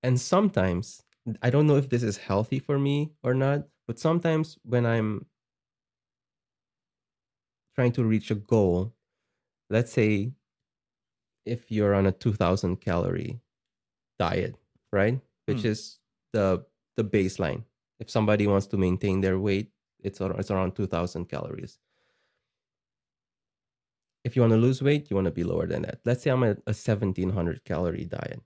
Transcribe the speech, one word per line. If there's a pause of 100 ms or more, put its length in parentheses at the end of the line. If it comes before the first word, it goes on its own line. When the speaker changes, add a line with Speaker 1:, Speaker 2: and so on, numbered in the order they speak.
Speaker 1:
And
sometimes, (380)
I
don't
know
if
this
is
healthy
for
me
or
not, (180)
but
sometimes
when
I'm (2500)
trying
to
reach
a
goal, (760)
let's
say (1120)
if
you're
on
a
two
thousand
calorie (760)
diet, (360)
right? (260)
Which
Speaker 2:
Hmm.
Speaker 1:
is (340)
the, (300)
the
baseline. (340)
If
somebody
wants
to
maintain
their
weight, (280)
it's
ar-,
it's
around
two
thousand
calories. (2500)
If
you
wanna
lose
weight,
you
wanna
be
lower
than
that.
Let's
say
I'm
at
a
seventeen
hundred
calorie
diet